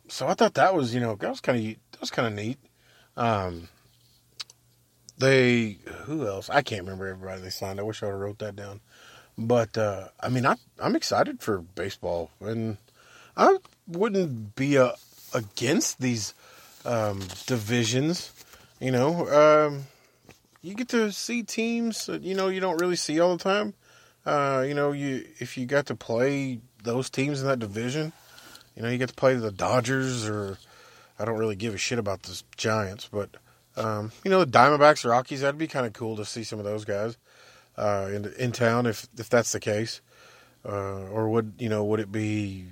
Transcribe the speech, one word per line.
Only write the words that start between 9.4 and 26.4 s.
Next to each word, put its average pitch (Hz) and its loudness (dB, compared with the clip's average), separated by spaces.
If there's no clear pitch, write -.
uh, 101 -2
I - -6
mean, 123 0
I, 196 4
I'm 196 0
excited 269 0
for 101 -2
baseball, 85 -6
and 110 -6
I 339 6
wouldn't 170 -2
be, 139 4
uh, 123 6
against 127 -2
these, 120 -2
um, 107 -2
divisions. 123 0
You 127 -2
know, 139 2
um, 151 6
you 185 -12
get 240 -6
to 220 2
see 233 -4
teams 233 -2
that, 160 -6
you 180 -4
know, 190 0
you 190 -2
don't 180 0
really 180 2
see 156 0
all 180 4
the 170 -10
time. 202 0
Uh, 139 2
you 143 -2
know, 143 2
you, 139 -4
if - -8
you 127 -4
got 143 2
to 143 -4
play 131 -2